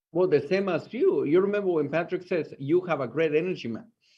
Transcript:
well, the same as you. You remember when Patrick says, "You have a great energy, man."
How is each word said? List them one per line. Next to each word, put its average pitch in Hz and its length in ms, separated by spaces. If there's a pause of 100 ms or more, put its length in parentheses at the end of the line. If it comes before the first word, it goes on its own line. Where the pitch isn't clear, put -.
(120)
well, 180 160
the 147 200
same 196 220
as 160 220
you. 220 320
You 151 160
remember 202 320
when 151 160
Patrick 170 380
says, 160 320
"You 143 240
have 165 180
a 131 80
great 151 260
energy, 165 340
man." 107 160 (340)